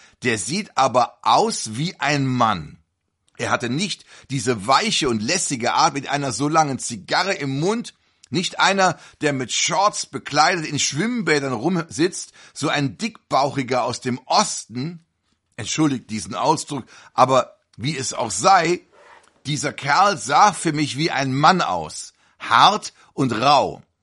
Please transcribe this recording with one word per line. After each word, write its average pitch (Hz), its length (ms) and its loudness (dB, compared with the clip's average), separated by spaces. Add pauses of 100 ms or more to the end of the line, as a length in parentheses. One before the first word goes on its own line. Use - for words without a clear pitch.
(220)
der 117 160 0
sieht 165 400 -6
aber 123 440 0
aus 127 540 2
wie 165 220 -6
ein 143 260 0
Mann. 110 540 0 (580)
Er 113 140 -4
hatte 120 180 -2
nicht 156 360 -4 (260)
diese 117 360 -2
weiche 156 420 2
und 110 140 0
lässige 120 500 -2
Art 143 220 2
mit 139 140 -8
einer 143 220 -2
so 143 180 -2
langen 151 300 0
Zigarre 151 560 -4
im 135 240 -4
Mund, 202 360 -2 (340)
nicht 170 320 -4
einer, 185 360 2 (260)
der 147 100 2
mit 139 180 -4
Shorts 196 560 0
bekleidet 156 600 0
in 143 120 -4
Schwimmbädern 160 760 0
rumsitzt, 156 800 -2 (220)
so 147 140 -4
ein 135 280 -2
Dickbauchiger 135 880 -2
aus 120 180 -4
dem 127 260 -4
Osten. 160 800 -4 (520)
Entschuldigt 135 540 -2
diesen 104 240 -8
Ausdruck, 135 500 -2 (280)
aber 127 440 4 (200)
wie 139 200 -6
es 135 180 -6
auch 120 160 -4
sei, 170 520 2 (640)
dieser 139 260 -4
Kerl 170 440 2
sah 151 360 4
für 160 200 -2
mich 143 240 -2
wie 156 140 0
ein 131 240 -2
Mann 165 260 4
aus, 85 520 -6 (260)
hart 160 540 4 (220)
und 131 180 0
rau. 113 500 2 (200)